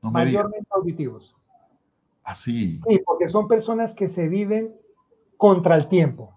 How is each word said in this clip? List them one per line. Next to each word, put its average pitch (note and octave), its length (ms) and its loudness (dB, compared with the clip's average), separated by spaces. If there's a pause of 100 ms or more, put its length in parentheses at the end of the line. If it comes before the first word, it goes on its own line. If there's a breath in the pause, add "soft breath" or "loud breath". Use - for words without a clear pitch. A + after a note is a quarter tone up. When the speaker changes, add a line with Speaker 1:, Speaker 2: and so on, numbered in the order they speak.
Speaker 1:
No A2+ 120 -6
me A#2 120 2
digas. G3+ 200 2
Speaker 2:
Mayormente G#3 260 -10
auditivos. D#3+ 640 -4 (880)
Speaker 1:
Así. G#2 680 -6
Speaker 2:
Sí, G3+ 160 4
porque - 240 -2
son G#3 180 0
personas A3+ 480 -2
que F#3+ 140 -4
se E3+ 200 -4
viven G#3 460 -4 (640)
contra F3+ 400 6
el D3 120 2
tiempo. D3 480 0